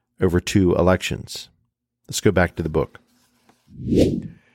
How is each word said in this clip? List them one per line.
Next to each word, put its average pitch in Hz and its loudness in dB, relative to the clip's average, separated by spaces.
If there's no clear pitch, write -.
over 87 2
two 92 2
elections. - -2
Let's - -8
go 107 4
back 87 0
to 85 -6
the 82 -4
book. 76 -4